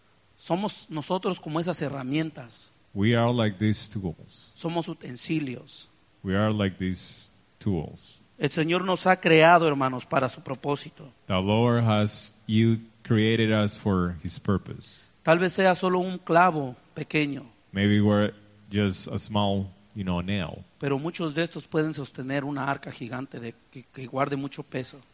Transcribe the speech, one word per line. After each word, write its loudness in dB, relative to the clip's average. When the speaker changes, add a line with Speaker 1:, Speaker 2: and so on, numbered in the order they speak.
Speaker 1:
Somos -4
nosotros -4
como -6
esas -4
herramientas. -6
Speaker 2:
We 4
are 4
like 0
these 0
tools. -10
Speaker 1:
Somos -4
utensilios. -8
Speaker 2:
We -2
are 2
like 0
these -6
tools. -4
Speaker 1:
El -2
Señor -2
nos -2
ha 4
creado, 8
hermanos, 0
para 0
su -16
propósito. -8
Speaker 2:
The 2
Lord 4
has 0
you 4
created 2
us 2
for 0
his -10
purpose. -4
Speaker 1:
Tal 4
vez 0
sea 4
solo 0
un -4
clavo 2
pequeño. -4
Speaker 2:
Maybe 4
we're 4
just 0
a -6
small, -2
you -8
know, -2
nail. -6
Speaker 1:
Pero -2
muchos -6
de -2
estos -10
pueden 0
sostener -6
una -6
arca -6
gigante -10
de, -12
que, -18
que -14
guarde -2
mucho -8
peso. -10